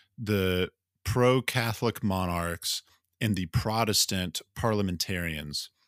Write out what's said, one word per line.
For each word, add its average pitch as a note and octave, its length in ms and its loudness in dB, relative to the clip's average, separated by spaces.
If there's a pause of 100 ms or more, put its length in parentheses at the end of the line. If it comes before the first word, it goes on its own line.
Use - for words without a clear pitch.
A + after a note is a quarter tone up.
(160)
the F#2+ 540 0 (320)
pro-Catholic B2 1000 2
monarchs F2 800 -2 (380)
and G#2+ 140 2
the F#2 100 -4
Protestant G#2 920 0 (140)
parliamentarians. F2 1120 -2 (200)